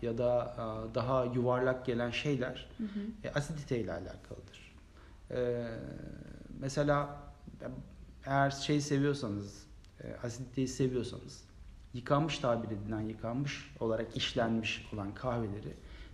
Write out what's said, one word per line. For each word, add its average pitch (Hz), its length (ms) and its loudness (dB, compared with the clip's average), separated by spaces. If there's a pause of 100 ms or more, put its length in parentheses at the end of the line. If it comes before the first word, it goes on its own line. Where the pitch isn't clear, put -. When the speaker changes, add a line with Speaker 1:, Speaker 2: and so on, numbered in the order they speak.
Speaker 1:
ya 117 160 0
da, 123 380 4
e, 113 400 -2
daha 127 300 4
yuvarlak 127 600 4
gelen 120 260 2
şeyler, 131 680 0
Speaker 2:
Hı 226 60 -2
hı. 208 440 -4
Speaker 1:
e, - 40 -4
asiditeyle 139 640 0
alakalıdır. - 840 -10 (560)
E, 120 360 0 (920)
mesela 143 600 2 (1080)
eğer 139 240 6
şey 147 320 2
seviyorsanız, 139 840 2 (400)
e, 113 200 -8
asiditeyi 127 440 0
seviyorsanız, 127 760 0 (500)
yıkanmış 143 460 2
tabir 110 360 2
edilen, 107 260 -2
yıkanmış 117 800 -2
olarak 113 380 0
işlenmiş 113 760 2
olan 101 200 -4
kahveleri 113 600 -2 (400)